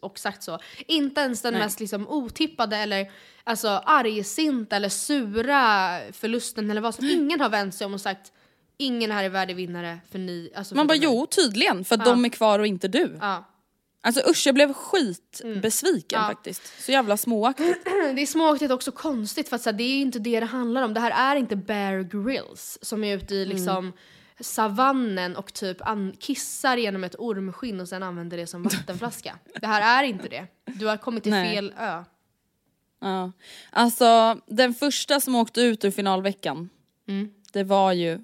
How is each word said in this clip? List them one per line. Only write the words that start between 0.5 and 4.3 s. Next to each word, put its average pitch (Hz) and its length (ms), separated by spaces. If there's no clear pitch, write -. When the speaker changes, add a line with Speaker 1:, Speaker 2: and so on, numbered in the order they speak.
Speaker 1:
Inte 294 340
ens 247 200
den 233 120
Speaker 2:
Nej. 220 100
Speaker 1:
mest 208 160
liksom 208 280
otippade 247 680
eller, 202 340
alltså, 226 240
argsint 233 880